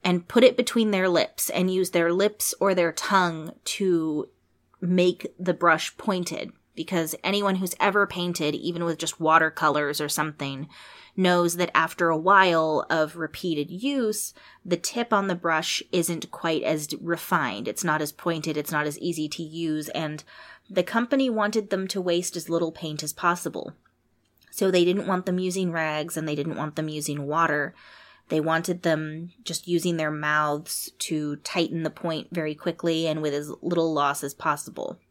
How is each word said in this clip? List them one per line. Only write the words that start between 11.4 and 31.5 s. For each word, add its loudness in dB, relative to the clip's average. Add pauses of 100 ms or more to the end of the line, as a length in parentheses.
that 0
after 2
a 2
while 6
of 2
repeated -4
use, -2 (280)
the 0
tip -4
on 2
the 0
brush -2
isn't -2
quite -2
as -2
refined. -2
It's -6
not 0
as -6
pointed, -4
it's -6
not 0
as -6
easy -4
to -10
use, -4
and -2 (460)
the 0
company 2
wanted 0
them -2
to -4
waste 0
as -8
little 0
paint -8
as -6
possible. -2 (800)
So 0
they 6
didn't 0
want -2
them 0
using -2
rags, -4
and -4
they -2
didn't -4
want -6
them -4
using -6
water. 0 (540)
They 2
wanted 0
them -2 (140)
just -8
using 2
their 0
mouths 0
to -4
tighten -2